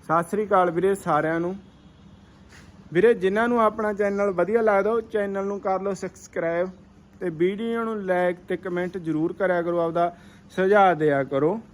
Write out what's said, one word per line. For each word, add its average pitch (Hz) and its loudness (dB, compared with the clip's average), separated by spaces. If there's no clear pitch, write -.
ਸਤਿ 170 0
ਸ੍ਰੀ 208 -2
ਅਕਾਲ 185 4
ਵੀਰੇ 180 0
ਸਾਰਿਆਂ 160 -2
ਨੂੰ। 180 -4
ਵੀਰੇ, 214 6
ਜਿਨ੍ਹਾਂ 202 0
ਨੂੰ 240 2
ਆਪਣਾ 214 0
ਚੈਨਲ 202 0
ਵਧੀਆ 190 0
ਲੱਗਦਾ, 208 2
ਉਹ 233 0
ਚੈਨਲ 202 -4
ਨੂੰ 202 -6
ਕਰ 190 -2
ਲਓ 196 -4
ਸਬਸਕ੍ਰਾਈਬ 180 -6
ਤੇ 185 -4
ਵੀਡੀਓ 208 -2
ਨੂੰ 226 -6
like 180 -2
ਤੇ 180 -2
ਕੁਮੈਂਟ 180 -6
ਜ਼ਰੂਰ 160 -2
ਕਰਿਆ 175 0
ਕਰੋ, 175 -2
ਆਪਦਾ 170 -2
ਸੁਝਾਅ 190 6
ਦਿਆ 147 2
ਕਰੋ। 147 0